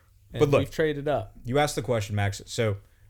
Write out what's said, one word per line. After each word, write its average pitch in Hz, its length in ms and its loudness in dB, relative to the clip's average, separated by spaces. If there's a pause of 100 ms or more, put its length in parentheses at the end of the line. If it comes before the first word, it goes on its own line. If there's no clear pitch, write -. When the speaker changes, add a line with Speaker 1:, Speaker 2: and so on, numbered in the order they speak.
(320)
Speaker 1:
And 120 80 -2
Speaker 2:
But 147 100 4
look, 139 80 6
Speaker 1:
we've 135 120 0
traded 151 360 -2
up. 123 260 -2 (120)
Speaker 2:
you 123 160 2
asked 147 160 0
the 151 60 -2
question, 107 340 -2
Max. 101 280 0
So 107 340 0 (300)